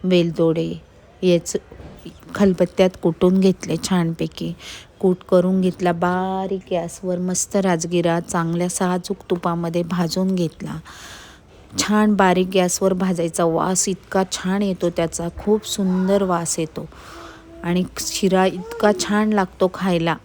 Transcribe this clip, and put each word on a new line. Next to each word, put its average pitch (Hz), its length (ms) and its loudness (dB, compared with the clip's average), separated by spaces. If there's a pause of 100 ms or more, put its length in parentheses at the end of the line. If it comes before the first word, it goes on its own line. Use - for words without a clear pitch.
वेलदोडे 165 680 2 (500)
याच 175 340 2 (760)
खलबत्त्यात 185 560 4 (120)
कुटून 185 380 2
घेतले 180 360 2 (120)
छानपैकी. 165 640 -2 (480)
कूट 185 160 2 (140)
करून 185 300 4
घेतला. 180 320 0
बारीक 185 680 -2 (100)
गॅसवर 175 480 -4
मस्त 180 380 -4
राजगिरा 170 640 0
चांगल्या 170 480 -2
साजूक 180 480 -2 (140)
तुपामध्ये 170 520 -2
भाजून 180 520 -2
घेतला. 160 440 -4 (1000)
छान 214 360 2
बारीक 185 400 4
गॅसवर 185 380 2
भाजायचा, 175 520 0
वास 165 440 0
इतका 190 340 -2 (100)
छान 190 300 -2
येतो 185 280 0
त्याचा, 170 380 -4 (100)
खूप 208 280 0
सुंदर 190 560 0
वास 170 360 -2
येतो 156 300 -8 (760)
आणि 180 220 0 (140)
शिरा 185 480 2
इतका 185 440 0 (100)
छान 214 320 0
लागतो 190 420 0
खायला. 170 500 0